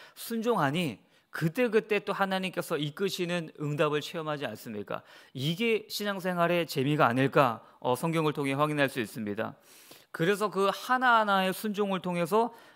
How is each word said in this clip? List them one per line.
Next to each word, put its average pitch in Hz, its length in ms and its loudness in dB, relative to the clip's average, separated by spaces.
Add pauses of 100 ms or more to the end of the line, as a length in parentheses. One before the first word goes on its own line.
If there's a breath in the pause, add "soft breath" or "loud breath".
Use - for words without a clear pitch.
(160 loud breath)
순종하니 180 840 0 (300 soft breath)
그때그때 208 720 0
또 - 120 -4
하나님께서 185 640 -2
이끄시는 170 720 -4 (100)
응답을 147 400 0
체험하지 151 460 -6
않습니까? 107 560 -8 (300 loud breath)
이게 170 540 -2
신앙생활의 175 800 0
재미가 147 380 2
아닐까, 127 560 4 (180 loud breath)
어, 123 160 0
성경을 160 380 0
통해 139 200 -2
확인할 147 360 2
수 135 100 -6
있습니다. 107 560 -4 (560 loud breath)
그래서 196 380 0
그 190 240 2
하나하나의 220 800 4
순종을 196 460 -2
통해서 185 540 0 (220 loud breath)